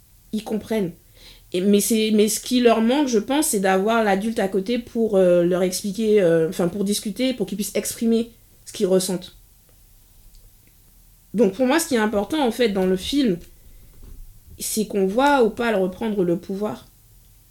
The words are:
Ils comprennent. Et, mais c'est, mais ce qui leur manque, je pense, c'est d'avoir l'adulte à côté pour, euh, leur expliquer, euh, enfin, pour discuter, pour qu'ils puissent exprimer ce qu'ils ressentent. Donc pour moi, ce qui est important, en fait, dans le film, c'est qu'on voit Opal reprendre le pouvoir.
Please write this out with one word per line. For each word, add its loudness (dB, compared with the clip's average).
Ils -8
comprennent. -4
Et, -2
mais 4
c'est, 0
mais 4
ce -4
qui 0
leur 4
manque, 2
je 2
pense, 0
c'est -2
d'avoir 2
l'adulte 0
à 0
côté -2
pour, -2
euh, 4
leur 0
expliquer, 0
euh, 2
enfin, -2
pour -4
discuter, -2
pour -6
qu'ils -8
puissent -6
exprimer -2
ce -18
qu'ils -2
ressentent. -2
Donc 2
pour -2
moi, 4
ce -2
qui -2
est 2
important, -2
en 0
fait, 0
dans -2
le 2
film, -2
c'est -4
qu'on 0
voit 4
Opal 0
reprendre -2
le 0
pouvoir. -8